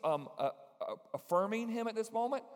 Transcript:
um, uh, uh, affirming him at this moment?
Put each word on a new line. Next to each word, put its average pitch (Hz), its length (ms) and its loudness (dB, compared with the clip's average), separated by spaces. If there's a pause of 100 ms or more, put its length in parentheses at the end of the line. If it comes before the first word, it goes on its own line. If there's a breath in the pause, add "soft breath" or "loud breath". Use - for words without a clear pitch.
um, 147 240 2 (100)
uh, 139 120 2 (320)
uh, - 140 -4 (180)
affirming 202 560 2
him 226 180 -2
at 220 80 -4
this 220 160 -4
moment? 240 320 0 (120)